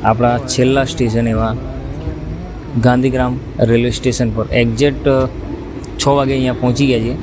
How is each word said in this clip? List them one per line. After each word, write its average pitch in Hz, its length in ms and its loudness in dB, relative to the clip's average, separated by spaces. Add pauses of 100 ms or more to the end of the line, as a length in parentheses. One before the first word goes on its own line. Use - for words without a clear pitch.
આપણા 120 340 4
છેલ્લા 131 460 2
સ્ટેશન 117 440 0
એવા 113 280 0 (1300)
ગાંધીગ્રામ 123 580 2 (200)
રેલવે 117 300 4
સ્ટેશન 120 400 0
પર. 107 220 -2
એક્ઝેક્ટ, 123 560 0
અ, 131 200 2 (720)
છ - 100 4
વાગે 139 260 2
અહીંયા 127 200 0
પહોંચી 123 320 0
ગયા 123 140 2
છીએ. 87 240 -2